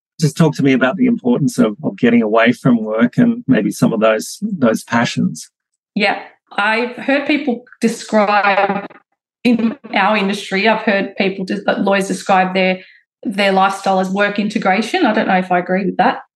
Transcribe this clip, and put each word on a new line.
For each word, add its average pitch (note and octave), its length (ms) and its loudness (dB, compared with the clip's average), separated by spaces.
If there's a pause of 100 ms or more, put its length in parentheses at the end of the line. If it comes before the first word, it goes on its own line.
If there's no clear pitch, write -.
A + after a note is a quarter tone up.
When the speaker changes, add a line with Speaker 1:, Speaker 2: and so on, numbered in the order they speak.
(200)
Speaker 1:
Just D3+ 160 0
talk D#3 180 2
to - 80 -6
me C#3 100 4
about B2+ 240 0
the B2 100 2
importance - 520 0
of, A2 240 2
of - 140 -6
getting A#2 260 4
away A2+ 300 2
from A#2 320 2
work A2 320 0
and A#2+ 320 2
maybe A#2 240 2
some - 200 0
of A2 60 -2
those, A2 420 0
those C#3+ 440 -2
passions. - 680 -4 (460)
Speaker 2:
Yeah. G3 260 -2 (300)
I've A3 440 -2
heard C#4 300 -2
people C#4+ 380 -2 (160)
describe, G3+ 1080 0 (560)
in A3+ 340 2 (180)
our G#3 220 2
industry, G3 520 -2
I've A3 140 2
heard G3 340 -2
people, F#3+ 280 -2
de-, G3 200 -6 (140)
lawyers G3 280 0
describe F#3 480 0
their, F#3 300 0 (400)
their G3 260 -2
lifestyle F#3+ 480 0
as F#3+ 120 -2
work G3+ 280 -2
integration. G#3 680 0
I G#3+ 60 2
don't - 140 0
know F#3+ 120 2
if F#3 120 -4
I F3+ 80 2
agree F#3 280 -2
with F3+ 100 -4
that. G#3 240 0 (160)